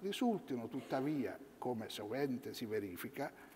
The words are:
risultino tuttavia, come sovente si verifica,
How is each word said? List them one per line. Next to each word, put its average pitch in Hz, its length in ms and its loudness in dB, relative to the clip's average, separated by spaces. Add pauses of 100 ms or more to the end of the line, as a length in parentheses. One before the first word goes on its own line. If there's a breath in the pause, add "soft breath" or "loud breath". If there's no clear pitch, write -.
risultino 185 680 2
tuttavia, 135 680 2 (180)
come 110 320 0
sovente 120 640 0
si 113 140 -4
verifica, 107 640 -2 (260 loud breath)